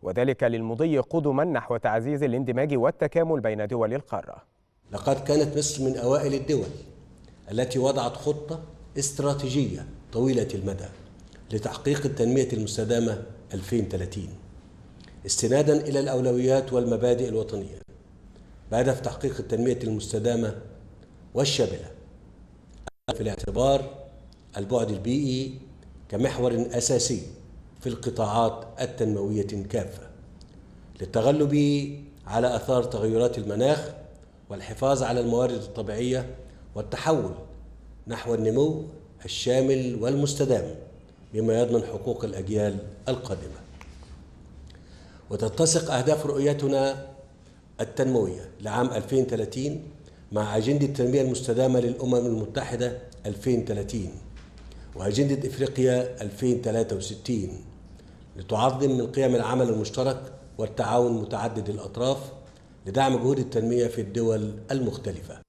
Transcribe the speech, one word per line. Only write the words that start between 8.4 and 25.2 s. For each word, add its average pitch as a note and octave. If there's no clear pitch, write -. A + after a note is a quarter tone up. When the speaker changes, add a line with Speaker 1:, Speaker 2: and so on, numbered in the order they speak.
Speaker 2:
استراتيجية C#3
طويلة A#2+
المدى F#2+
لتحقيق C#3
التنمية B2+
المستدامة A2
ألفين G2
تلاتين، F2+
استنادا C#3+
إلى C#3+
الأولويات C3
والمبادئ A#2+
الوطنية A2
بهدف B2+
تحقيق -
التنمية A#2
المستدامة A2
والشاملة، A2+
في -
الاعتبار A2
البعد G#2
البيئي B2+